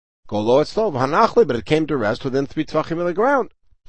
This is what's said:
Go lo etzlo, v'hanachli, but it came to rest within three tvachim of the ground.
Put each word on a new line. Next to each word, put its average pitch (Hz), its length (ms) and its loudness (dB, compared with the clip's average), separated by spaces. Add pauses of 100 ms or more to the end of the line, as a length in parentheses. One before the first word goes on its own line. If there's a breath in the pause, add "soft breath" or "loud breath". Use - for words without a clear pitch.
(280)
Go 104 120 -4
lo 123 220 4
etzlo, 208 300 -2
v'hanachli, 160 560 2
but 131 80 -2
it 113 100 -6
came 156 220 0
to 151 100 -2
rest 110 280 -2
within 139 200 -2
three 151 200 -4
tvachim 160 340 -4
of 175 60 -4
the 175 80 -2
ground. 233 380 0 (380)